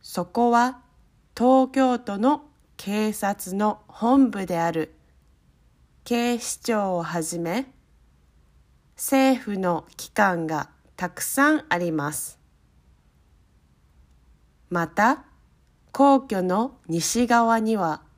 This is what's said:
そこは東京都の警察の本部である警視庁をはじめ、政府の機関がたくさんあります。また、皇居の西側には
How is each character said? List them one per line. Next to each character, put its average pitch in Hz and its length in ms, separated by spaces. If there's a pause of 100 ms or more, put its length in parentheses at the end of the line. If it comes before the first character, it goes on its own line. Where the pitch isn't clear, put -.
そ - 240
こ 240 240
は 240 300 (560)
東 262 340
京 262 300
都 202 180
の 277 240 (340)
警 214 360
察 196 440
の 208 300
本 247 440
部 196 140
で 175 140
あ 165 140
る 160 200 (1120)
警 240 340
視 - 220
庁 196 380
を 170 40
は 170 200
じ 170 160
め、 180 280 (1300)
政 262 460
府 202 160
の 180 300 (100)
機 - 160
関 180 340
が 156 220 (280)
た 180 120
く - 140
さ 285 320
ん 302 160
あ 175 80
り 175 140
ま 151 200
す。 - 260 (2250)
ま 170 180
た、 220 380 (680)
皇 277 280
居 208 220
の 196 340 (120)
西 170 380
側 233 320
に 220 200
は 165 240 (160)